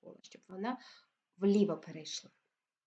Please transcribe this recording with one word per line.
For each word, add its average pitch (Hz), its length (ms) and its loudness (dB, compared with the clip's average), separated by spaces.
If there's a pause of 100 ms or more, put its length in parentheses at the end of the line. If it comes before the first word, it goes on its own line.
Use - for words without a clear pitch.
кола, - 200 -20
щоб - 260 -20
вона 208 300 -6 (600)
вліво 196 400 4
перейшла. - 520 -14 (580)